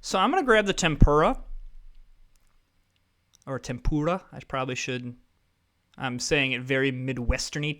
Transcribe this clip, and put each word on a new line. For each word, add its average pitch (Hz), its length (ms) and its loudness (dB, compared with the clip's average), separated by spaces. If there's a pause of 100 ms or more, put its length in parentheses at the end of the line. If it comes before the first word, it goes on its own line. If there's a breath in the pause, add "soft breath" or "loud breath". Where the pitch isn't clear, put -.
So - 180 -2
I'm 190 120 4
gonna 370 120 2
grab 220 220 6
the 196 80 0
tempura. 156 680 4 (2000)
Or 131 140 -8
tempura, 151 720 -6
I 160 80 -16
probably 131 360 -6
should. 123 400 -8 (800)
I'm 123 220 -6
saying 135 340 0
it 123 80 -4
very 135 300 0
Midwesterny 127 880 -4